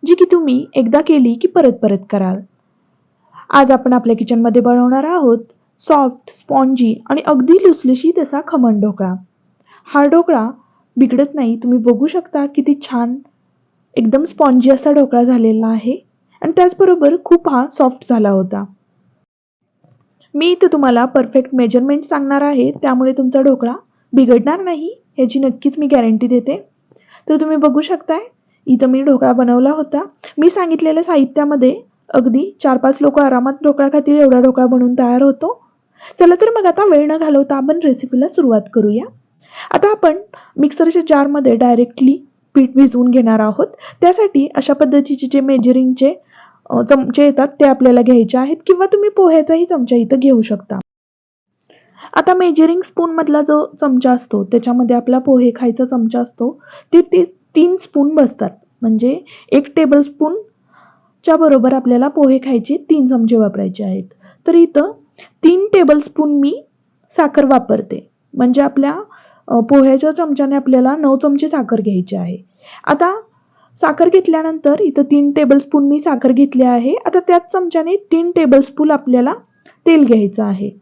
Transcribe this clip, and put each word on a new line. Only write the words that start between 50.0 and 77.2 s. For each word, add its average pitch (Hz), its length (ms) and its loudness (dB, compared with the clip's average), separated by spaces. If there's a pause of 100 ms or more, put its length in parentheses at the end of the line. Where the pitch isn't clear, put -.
घेऊ 254 220 2
शकता. 202 380 -8 (1300)
आता 339 200 0
मेजरिंग 339 480 2
स्पूनमधला 320 600 -2
जो 302 400 -2
चमचा 254 300 0
असतो, 240 320 -4
त्याच्यामध्ये 240 520 -2
आपला 247 240 -2
पोहे 254 360 2
खायचा 247 300 -4
चमचा 240 360 -4
असतो, 240 400 -8 (320)
ते, 339 80 6
ते 349 220 0 (320)
तीन 349 200 2
स्पून 294 400 -2
बसतात. 247 340 0 (320)
म्हणजे 240 400 -2 (300)
एक 277 240 0
टेबलस्पूनच्या - 1600 -2
बरोबर 277 380 2
आपल्याला 254 340 0
पोहे 285 300 2
खायचे 254 400 -4 (120)
तीन 294 180 2
चमचे 233 280 0
वापरायचे 202 480 -4
आहेत. 190 200 -6 (440)
तर 339 80 2
इथं 339 360 2 (520)
तीन 370 300 2
टेबलस्पून 294 680 0
मी 320 240 -4 (540)
साखर 294 280 0
वापरते. 240 640 -2 (240)
म्हणजे 254 280 0
आपल्या, 277 380 -2 (480)
अ, 233 120 0
पोह्याच्या 269 520 2
चमच्याने 285 440 -4
आपल्याला 269 400 0
नऊ 277 220 0
चमचे 285 300 -2
साखर 233 340 -4
घ्यायची 196 340 -4
आहे. 180 220 -8 (460)
आता 349 380 -2 (600)
साखर 330 280 0
घेतल्यानंतर 320 720 0
इथं 294 240 0
तीन 285 280 0
टेबलस्पून 285 520 0
मी 285 160 0
साखर 269 320 -2
घेतली 262 320 2
आहे. 247 320 0 (100)
आता 359 140 0
त्याच 349 320 0